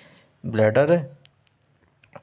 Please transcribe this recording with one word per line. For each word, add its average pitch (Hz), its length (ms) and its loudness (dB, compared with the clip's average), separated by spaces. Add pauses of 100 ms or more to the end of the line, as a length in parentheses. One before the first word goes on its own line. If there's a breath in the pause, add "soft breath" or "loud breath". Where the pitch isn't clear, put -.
(440 soft breath)
ब्लैडर 110 480 2
है, 170 240 -2 (1080)